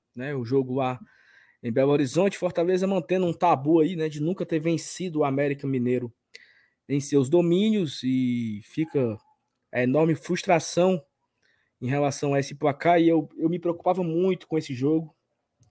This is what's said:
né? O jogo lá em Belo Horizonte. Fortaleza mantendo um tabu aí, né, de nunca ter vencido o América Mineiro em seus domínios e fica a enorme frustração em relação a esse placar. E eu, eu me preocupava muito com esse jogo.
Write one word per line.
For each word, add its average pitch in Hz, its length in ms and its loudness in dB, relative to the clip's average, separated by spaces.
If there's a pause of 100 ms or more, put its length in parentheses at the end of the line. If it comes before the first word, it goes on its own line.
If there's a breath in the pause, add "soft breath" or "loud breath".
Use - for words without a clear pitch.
(140)
né? 135 220 -8
O 123 80 -6
jogo 127 280 0
lá 127 280 -4 (600 loud breath)
em 120 120 -6
Belo 135 180 2
Horizonte. 156 480 0
Fortaleza 180 480 0
mantendo 185 400 0
um 170 60 0
tabu 160 480 4
aí, 170 160 2
né, 156 120 -4
de 151 140 -8
nunca 175 240 -4
ter 160 140 -2
vencido 165 580 -4
o 147 60 4
América 143 420 0
Mineiro 123 480 -2 (760 soft breath)
em 139 120 -2
seus 139 280 2
domínios 175 760 2
e 120 580 -2
fica 135 560 -4 (540)
a 120 100 -2
enorme 151 320 2
frustração 175 880 0 (760)
em 127 80 -6
relação 143 460 -2
a 139 40 2
esse 139 160 -4
placar. 160 460 2
E 165 80 6
eu, 160 280 2
eu 160 120 -2
me 175 100 -2
preocupava 175 460 -2
muito 180 420 -2
com 160 100 -4
esse 147 180 -6
jogo. 151 380 -2 (580)